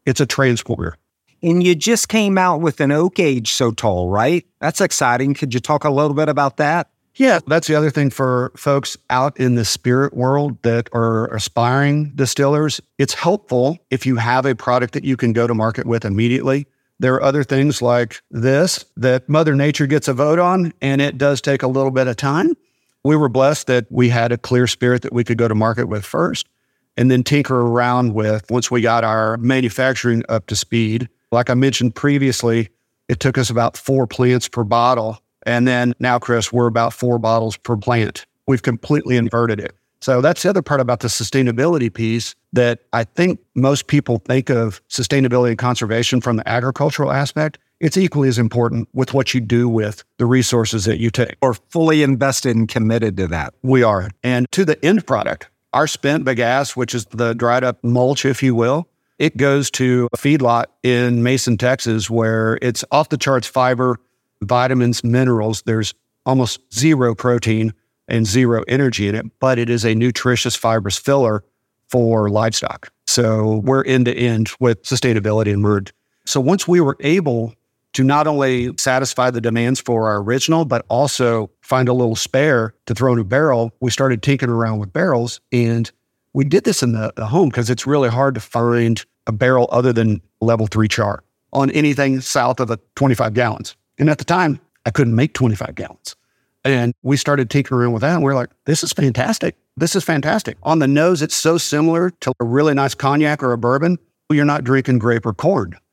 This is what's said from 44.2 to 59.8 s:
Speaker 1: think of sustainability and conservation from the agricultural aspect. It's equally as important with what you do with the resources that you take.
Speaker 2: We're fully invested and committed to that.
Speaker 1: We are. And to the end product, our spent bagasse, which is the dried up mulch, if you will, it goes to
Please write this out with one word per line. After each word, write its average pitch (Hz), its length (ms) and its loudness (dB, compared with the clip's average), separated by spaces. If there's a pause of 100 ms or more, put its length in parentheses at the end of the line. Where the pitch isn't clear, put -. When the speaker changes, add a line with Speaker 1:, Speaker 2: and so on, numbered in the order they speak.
Speaker 1:
think 127 240 -2
of 117 400 -2
sustainability 123 600 0
and 113 80 -2
conservation 117 640 0
from 117 140 0
the 110 120 -4
agricultural 135 640 -2
aspect. 143 460 -2 (220)
It's 165 180 0
equally 147 300 0
as 120 100 0
important 117 560 0
with 131 200 -2
what 139 200 0
you 127 60 0
do 117 300 0
with 107 340 -2 (140)
the 127 80 0
resources 117 600 0
that 110 140 0
you 113 100 0
take. - 320 -2
Speaker 2:
We're 127 120 2
fully 160 500 0
invested 135 520 0
and 113 120 2
committed 113 500 -2
to 92 100 -2
that. 78 260 -6 (100)
Speaker 1:
We 131 200 4
are. 101 260 2 (140)
And 123 280 0
to 190 140 0
the 151 200 -2
end 190 220 2
product, - 420 -4 (240)
our 151 140 2
spent 143 380 -2
bagasse, 127 500 0
which 123 180 -4
is 117 120 -4
the 117 280 -2
dried 120 300 0
up 123 200 -4
mulch, 123 420 2
if 135 180 0
you 131 100 2
will, 123 340 0 (300)
it 147 200 -2
goes 139 340 2
to 123 420 0